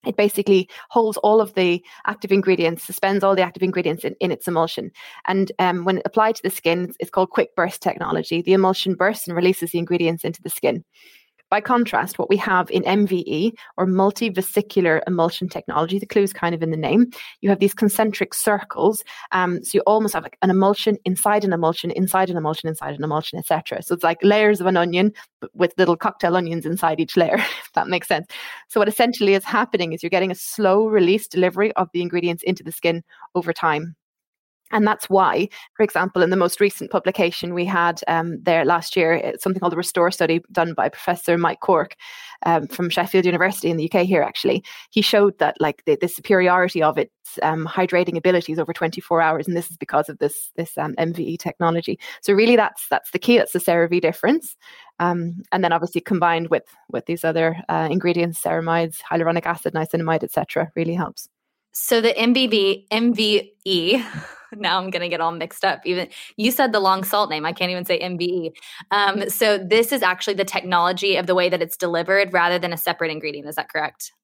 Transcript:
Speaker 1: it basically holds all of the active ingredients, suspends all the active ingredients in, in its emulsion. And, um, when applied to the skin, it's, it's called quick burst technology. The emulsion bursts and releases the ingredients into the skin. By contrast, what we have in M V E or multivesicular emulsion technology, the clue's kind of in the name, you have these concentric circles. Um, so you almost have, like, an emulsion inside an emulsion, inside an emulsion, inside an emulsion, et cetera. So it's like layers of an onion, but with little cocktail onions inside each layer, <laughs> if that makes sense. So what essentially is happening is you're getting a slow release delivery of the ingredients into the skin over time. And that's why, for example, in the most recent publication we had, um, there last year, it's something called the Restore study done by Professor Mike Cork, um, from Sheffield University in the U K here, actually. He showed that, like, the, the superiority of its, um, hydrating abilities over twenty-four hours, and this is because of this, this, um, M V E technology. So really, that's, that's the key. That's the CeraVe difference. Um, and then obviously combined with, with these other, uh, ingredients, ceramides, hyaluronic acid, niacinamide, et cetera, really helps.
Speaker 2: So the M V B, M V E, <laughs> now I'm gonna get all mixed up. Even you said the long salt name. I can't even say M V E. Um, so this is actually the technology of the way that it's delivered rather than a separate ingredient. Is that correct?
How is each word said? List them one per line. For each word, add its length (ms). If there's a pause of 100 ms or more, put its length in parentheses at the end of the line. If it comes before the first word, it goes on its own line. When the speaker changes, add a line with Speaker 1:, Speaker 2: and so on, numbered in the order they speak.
Speaker 1:
it 120
basically 500 (220)
holds 260
all 240
of 140
the 280 (240)
active 240
ingredients, 540
suspends 400
all 100
the 60
active 220
ingredients 420
in, 160
in 100
its 160
emulsion. 440 (360)
And, 320
um, 280
when 180
applied 300
to 80
the 80
skin, 340
it's, 160
it's 100
called 200
quick 260
burst 240
technology. 640
The 100
emulsion 440
bursts 300
and 80
releases 360
the 80
ingredients 460
into 180
the 80
skin. 340 (680)
By 100
contrast, 580
what 120
we 80
have 320
in 140
M 220
V 220
E 240 (240)
or 100
multivesicular 1200
emulsion 420
technology, 520
the 60
clue's 260
kind 200
of 120
in 60
the 60
name, 340 (320)
you 80
have 100
these 140
concentric 600
circles. 680 (260)
Um, 320
so 120
you 80
almost 320
have, 100
like, 180
an 80
emulsion 540
inside 400
an 80
emulsion, 400
inside 380
an 60
emulsion, 320
inside 280
an 80
emulsion, 340
et 80
cetera. 360
So 120
it's 80
like 200
layers 380
of 60
an 120
onion, 340 (280)
but 140
with 220
little 220
cocktail 360
onions 320
inside 320
each 180
layer, 200
<laughs> 0
if 380
that 140
makes 200
sense. 180 (420)
So 120
what 80
essentially 460
is 100
happening 480
is 100
you're 80
getting 220
a 40
slow 520
release 400
delivery 460
of 180
the 80
ingredients 420
into 220
the 80
skin 320 (320)
over 160
time. 420 (800)
And 140
that's 240
why, 400 (240)
for 100
example, 380
in 80
the 60
most 220
recent 320
publication 640
we 120
had, 420
um, 340
there 220
last 320
year, 160
it's 320
something 160
called 120
the 40
Restore 340
study 300 (100)
done 240
by 140
Professor 480
Mike 240
Cork, 340 (520)
um, 200
from 220
Sheffield 380
University 440
in 60
the 80
U 40
K 160
here, 180
actually. 420 (260)
He 120
showed 360
that, 220
like, 240
the, 160
the 80
superiority 760
of 160
its, 140 (300)
um, 240
hydrating 500
abilities 420
over 140
twenty-four 480
hours, 260
and 100
this 140
is 60
because 320
of 100
this, 380
this, 220
um, 180
M 160
V 100
E 140
technology. 640 (220)
So 100
really, 240
that's, 320
that's 220
the 100
key. 160
That's 160
the 80
CeraVe 400
difference. 560 (420)
Um, 440 (100)
and 100
then 100
obviously 280
combined 480
with, 160 (260)
with 140
these 180
other, 360 (100)
uh, 220
ingredients, 520
ceramides, 540 (120)
hyaluronic 380
acid, 280
niacinamide, 500
et 80
cetera, 420
really 200
helps. 340 (440)
Speaker 2:
So 280
the 180
M 160
V 140
B, 420
M 240
V 380 (120)
E, 440
<laughs> 40 (440)
now 240
I'm 100
gonna 180
get 120
all 120
mixed 320
up. 200
Even 240 (280)
you 160
said 200
the 60
long 240
salt 260
name. 160
I 80
can't 200
even 120
say 140
M 180
V 80
E. 280 (400)
Um, 360
so 300
this 320
is 100
actually 340
the 100
technology 720
of 100
the 80
way 140
that 120
it's 160
delivered 560
rather 280
than 120
a 40
separate 340
ingredient. 380
Is 80
that 120
correct? 440 (120)